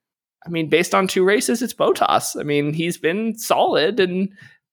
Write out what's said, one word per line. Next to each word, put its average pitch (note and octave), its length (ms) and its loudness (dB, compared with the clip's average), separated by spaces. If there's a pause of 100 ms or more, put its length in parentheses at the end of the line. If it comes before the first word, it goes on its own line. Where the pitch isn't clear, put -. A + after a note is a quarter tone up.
(440)
I - 40 -16
mean, E3 200 -4
based D#3 260 2
on G3 120 2
two F#3 160 0
races, A3+ 400 2
it's A3+ 120 -6
Bottas. - 640 0
I - 40 -8
mean, D3 300 0
he's E3 260 -4
been A3 400 -2
solid, G3 600 0
and F#3 320 0 (400)